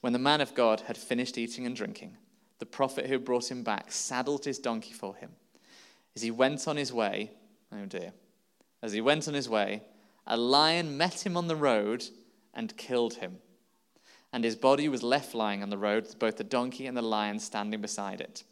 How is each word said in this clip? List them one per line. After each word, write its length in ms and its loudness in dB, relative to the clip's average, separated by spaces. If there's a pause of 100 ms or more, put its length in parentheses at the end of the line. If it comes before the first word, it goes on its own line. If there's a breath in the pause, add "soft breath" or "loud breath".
When 120 0
the 60 0
man 220 4
of 120 -2
God 280 4
had 160 -8
finished 400 -2
eating 280 -6
and 100 -4
drinking, 420 -10 (420 soft breath)
the 60 -8
prophet 420 -2
who 60 2
had 120 0
brought 260 0
him 120 -8
back 280 -4
saddled 540 -2
his 140 -4
donkey 340 -4
for 220 -10
him. 200 -18 (800 loud breath)
As 60 -10
he 100 -2
went 360 2
on 100 0
his 160 -2
way, 380 0 (400)
oh 140 -10
dear, 280 -8 (680)
as 120 -6
he 80 -2
went 260 4
on 60 -4
his 160 -2
way, 340 0 (420 soft breath)
a 120 0
lion 600 4
met 280 0
him 120 0
on 100 0
the 80 2
road 540 2 (440 soft breath)
and 240 -6
killed 380 0
him. 240 -10 (920 soft breath)
And 120 -2
his 120 2
body 320 6
was 140 0
left 320 0
lying 300 0
on 60 -6
the 80 -2
road 260 2
with 160 -16
both 180 0
the 60 -6
donkey 420 -2
and 100 -6
the 60 0
lion 380 0
standing 420 -4
beside 400 -6
it. 300 -12